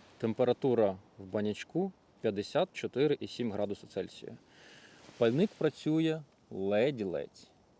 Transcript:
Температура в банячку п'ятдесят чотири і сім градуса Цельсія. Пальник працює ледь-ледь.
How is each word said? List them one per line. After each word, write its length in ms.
Температура 800
в 80
банячку 680
п'ятдесят 520
чотири 460
і 80
сім 240
градуса 360
Цельсія. 500
Пальник 400
працює 640
ледь-ледь. 960